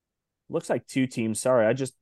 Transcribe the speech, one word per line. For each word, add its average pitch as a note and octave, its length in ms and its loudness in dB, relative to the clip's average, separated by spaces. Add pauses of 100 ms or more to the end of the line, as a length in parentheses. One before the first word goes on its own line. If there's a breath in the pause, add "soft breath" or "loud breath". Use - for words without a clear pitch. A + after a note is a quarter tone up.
(480)
looks - 220 -6
like - 160 -4
two C3 220 0
teams. A2 320 -4
Sorry, B2+ 260 4
I C3 80 4
just C3 280 -6